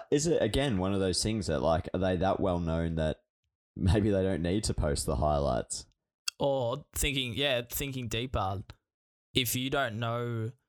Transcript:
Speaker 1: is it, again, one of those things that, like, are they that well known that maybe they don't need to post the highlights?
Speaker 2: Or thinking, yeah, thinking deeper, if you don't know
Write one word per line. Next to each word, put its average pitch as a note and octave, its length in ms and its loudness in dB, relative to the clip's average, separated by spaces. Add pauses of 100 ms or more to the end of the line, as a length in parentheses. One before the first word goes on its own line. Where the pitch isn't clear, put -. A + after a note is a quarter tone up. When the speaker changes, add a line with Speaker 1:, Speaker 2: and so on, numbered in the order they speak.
(100)
Speaker 1:
is D3 160 2
it, D#3+ 160 4
again, A2+ 360 2
one F#2 140 2
of G2 80 0
those F#2+ 220 2
things G#2+ 240 0
that, D2+ 140 0
like, D#2+ 340 2
are F#2 60 0
they F#2 160 2
that F#2+ 240 2
well F2+ 200 2
known E2 360 0
that D#2 240 -2 (560)
maybe G#2 340 4
they F#2+ 120 4
don't F#2+ 200 0
need F#2 220 0
to F2 100 -2
post D2 320 -2
the D2 100 0
highlights? C#2 680 0 (520)
Speaker 2:
Or C3+ 460 -2 (100)
thinking, C3+ 400 -2
yeah, C3 360 0
thinking C3 380 -6
deeper, G#2+ 540 -4 (720)
if B2+ 220 2
you B2+ 140 -4
don't C3 280 -2
know A#2 520 -4 (180)